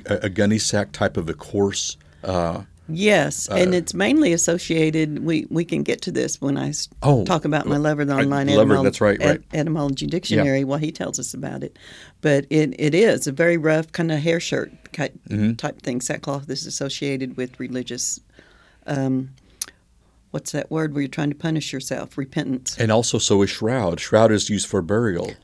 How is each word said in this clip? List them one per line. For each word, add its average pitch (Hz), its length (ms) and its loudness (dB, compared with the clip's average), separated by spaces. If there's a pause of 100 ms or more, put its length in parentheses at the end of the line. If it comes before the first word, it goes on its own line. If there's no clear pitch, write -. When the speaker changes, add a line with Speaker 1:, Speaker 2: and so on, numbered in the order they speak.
Speaker 1:
a, 104 100 0 (100)
a - 40 -4
gunny 104 280 2
sack 101 340 -2
type - 240 -2
of 85 120 -2
a 80 60 -4
coarse, - 640 -2 (280)
uh, 90 380 -2 (260)
Speaker 2:
Yes, 165 600 2
Speaker 1:
uh, 196 40 -2
Speaker 2:
and 185 200 4
it's 180 200 -2
mainly 233 380 4
associated, 160 920 0
we, 160 260 0
we 165 140 0
can 151 180 -2
get 117 200 -2
to 180 100 -6
this 127 280 -2
when 139 160 -2
I 139 120 -4
s-, - 200 -6 (140)
Speaker 1:
Oh, 131 220 6
Speaker 2:
talk 165 200 0
about 151 220 0
my 143 120 0
Lever 147 260 0
the 139 100 0
Speaker 1:
I, 135 60 2
Speaker 2:
Online 139 260 0
Speaker 1:
Lever, 139 300 6
Speaker 2:
etymolo-, - 80 2
Speaker 1:
that's - 160 0
right, 104 200 4
Speaker 2:
et-, 147 80 2
Speaker 1:
right. 151 140 0 (100)
Speaker 2:
etymology 147 540 -2
Speaker 1:
Yeah. 143 60 -4
Speaker 2:
dictionary, 147 500 2
what 139 200 -2
he 156 100 -2
tells - 260 -6
us - 160 -10
about 135 300 -8
it. - 120 -12 (440)
But 139 280 2
it, 156 300 2
it 147 160 2
is 180 320 4
a 143 60 -2
very 170 240 4
rough 160 340 2
kind 165 220 -2
of 151 80 0
hair 165 180 2
shirt - 320 -4 (220)
ki-, 143 160 -4 (200)
Speaker 1:
Mm-hmm. 104 260 0
Speaker 2:
type - 280 -8
thing. 123 180 -4
Sackcloth 143 480 -6
is 135 160 -8
associated 135 720 -6
with 127 220 -8
religious, 123 640 -6 (640)
um, 135 440 -2 (1040)
what's - 200 -8
that - 180 -6
word 160 220 -2
where 143 100 -2
you're 135 60 -4
trying 147 220 -4
to 143 60 -6
punish 160 360 -4
yourself? - 460 -8
Repentance. 135 600 -6
Speaker 1:
And 113 140 2
also, 113 260 2
so 101 240 4
is 98 80 2
shroud. 110 500 -2
Shroud 110 320 6
is 104 180 0
used 98 180 0
for 98 140 0
burial. 101 500 0 (120)